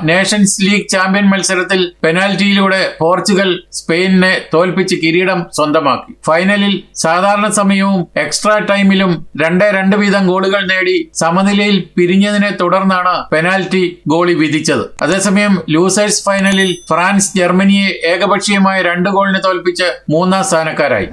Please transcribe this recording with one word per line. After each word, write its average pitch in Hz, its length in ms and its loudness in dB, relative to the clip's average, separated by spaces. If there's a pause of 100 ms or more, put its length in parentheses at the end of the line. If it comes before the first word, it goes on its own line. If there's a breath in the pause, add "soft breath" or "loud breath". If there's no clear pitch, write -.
നേഷൻസ് 190 580 0
ലീഗ് 202 260 0
ചാമ്പ്യൻ 196 420 0
മത്സരത്തിൽ 180 600 -2 (120)
പെനാൽറ്റിയിലൂടെ 190 960 0
പോർച്ചുഗൽ 180 600 0 (120)
സ്പെയിനിനെ 185 720 0 (120)
തോൽപ്പിച്ച് 175 420 0
കിരീടം 175 580 -2
സ്വന്തമാക്കി. 147 600 -2 (140)
ഫൈനലിൽ 190 560 0 (120)
സാധാരണ 202 520 0
സമയവും 196 600 0 (100)
എക്സ്ട്രാ 208 400 -2
ടൈമിലും 196 680 0 (140)
രണ്ടേ 180 300 2
രണ്ട് 190 240 0
വീതം 196 320 2
ഗോളുകൾ 190 400 0
നേടി 185 460 -2
സമനിലയിൽ 196 720 0 (140)
പിരിഞ്ഞതിനെ 196 640 2
തുടർന്നാണ് 180 720 0
പെനാൽറ്റി 180 760 -2
ഗോളി 175 260 2
വിധിച്ചത്. 151 680 -2
അതേസമയം 196 680 0
ലൂസേഴ്സ് 190 540 0
ഫൈനലിൽ 190 540 0 (120)
ഫ്രാൻസ് 185 480 0
ജർമ്മനിയെ 196 500 2
ഏകപക്ഷീയമായ 190 920 0
രണ്ട് 175 280 0
ഗോളിന് 190 360 2
തോൽപ്പിച്ച് 180 380 -2 (260)
മൂന്നാം 185 340 2
സ്ഥാനക്കാരായി. 160 680 0